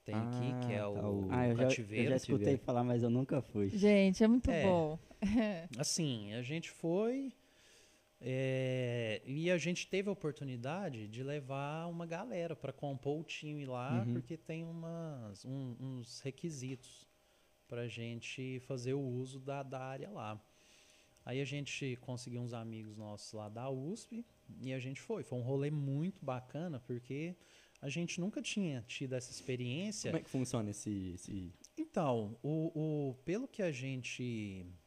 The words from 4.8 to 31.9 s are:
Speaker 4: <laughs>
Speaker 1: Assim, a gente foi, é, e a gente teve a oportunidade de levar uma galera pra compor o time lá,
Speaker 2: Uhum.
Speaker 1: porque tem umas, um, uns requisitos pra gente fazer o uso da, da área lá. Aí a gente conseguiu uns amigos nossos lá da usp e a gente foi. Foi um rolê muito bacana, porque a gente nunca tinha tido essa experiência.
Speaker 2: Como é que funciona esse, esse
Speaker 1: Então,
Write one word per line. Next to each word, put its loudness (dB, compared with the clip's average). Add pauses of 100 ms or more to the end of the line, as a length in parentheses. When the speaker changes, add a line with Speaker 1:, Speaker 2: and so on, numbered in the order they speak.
Speaker 4:
<laughs> 2
Speaker 1:
Assim, 0
a -2
gente -4
foi, 2 (840)
é, 0
e 0
a 6
gente 0
teve 0
a 2
oportunidade -4
de -8
levar -4
uma -4
galera -4
pra -6
compor -2
o -4
time -6
lá, 0
Speaker 2:
Uhum. 2
Speaker 1:
porque -2
tem -6
umas, -8
um, -4
uns -8
requisitos -8 (600)
pra -4
gente -6
fazer -2
o 0
uso -4
da, -6
da -8
área -8
lá. -6 (840)
Aí -2
a 0
gente -4
conseguiu -6
uns -4
amigos -8
nossos -10
lá -6
da -6
usp -6 (340)
e -4
a -2
gente -6
foi. -6
Foi -4
um -2
rolê 0
muito -2
bacana, -4
porque -6 (440)
a -6
gente -2
nunca 0
tinha 0
tido -4
essa -2
experiência. -2
Speaker 2:
Como 4
é -6
que -16
funciona 2
esse, -2
esse -6 (240)
Speaker 1:
Então, 2